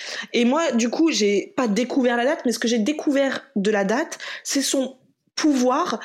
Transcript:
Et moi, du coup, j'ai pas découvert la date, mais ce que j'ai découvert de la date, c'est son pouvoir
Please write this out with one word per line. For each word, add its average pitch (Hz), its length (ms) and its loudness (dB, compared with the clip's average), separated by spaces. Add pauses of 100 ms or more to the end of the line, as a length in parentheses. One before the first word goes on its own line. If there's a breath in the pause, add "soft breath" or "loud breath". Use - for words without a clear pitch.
(340 loud breath)
Et 240 100 2
moi, 285 300 2
du 233 160 2
coup, 320 220 2
j'ai 202 440 0
pas 254 140 0
découvert 240 480 0
la 240 80 0
date, 320 200 0
mais 240 60 2
ce - 80 -6
que 240 80 -2
j'ai 233 120 2
découvert 277 640 0 (140)
de 208 160 0
la 202 140 0
date, 233 320 -2 (260 loud breath)
c'est - 180 -2
son 262 360 -2 (380)
pouvoir 262 680 0